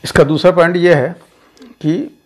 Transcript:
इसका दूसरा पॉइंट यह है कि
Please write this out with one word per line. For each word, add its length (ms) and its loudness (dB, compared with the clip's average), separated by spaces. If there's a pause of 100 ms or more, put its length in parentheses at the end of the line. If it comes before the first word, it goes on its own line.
इसका 200 0
दूसरा 280 0
पॉइंट 240 0
यह 220 2
है 180 -4 (480)
कि 640 -8